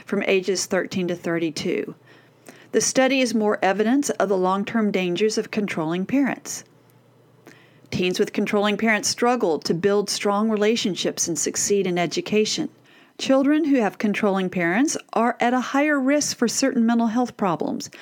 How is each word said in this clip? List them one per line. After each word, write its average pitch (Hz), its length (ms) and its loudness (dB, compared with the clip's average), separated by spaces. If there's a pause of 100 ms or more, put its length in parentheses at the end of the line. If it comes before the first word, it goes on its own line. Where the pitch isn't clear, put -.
from 202 220 -2
ages 190 400 0
thirteen 180 420 -2
to 175 60 -2
thirty-two. 170 800 -4 (800)
The 220 100 2
study 262 400 2
is 220 120 0
more 214 280 2
evidence 214 480 2
of - 180 0
the 196 80 2
long-term 196 540 0
dangers 185 480 0
of - 120 -4
controlling 180 540 -2
parents. - 600 -2 (1300)
Teens 180 280 -2
with 202 160 -2
controlling 202 420 0
parents 220 320 0
struggle 233 520 0
to - 120 -4
build 202 380 0
strong 208 400 0
relationships 208 760 0
and 160 120 -4
succeed - 480 0
in 175 100 -2
education. 175 720 -2 (480)
Children 277 500 2
who 277 100 4
have 202 220 0
controlling 190 520 0
parents 185 460 0 (160)
are 233 260 2
at 240 160 2
a 254 60 2
higher 285 400 2
risk 285 360 0
for 233 120 2
certain 240 360 2
mental 233 220 4
health 233 300 -2
problems. - 520 -2 (140)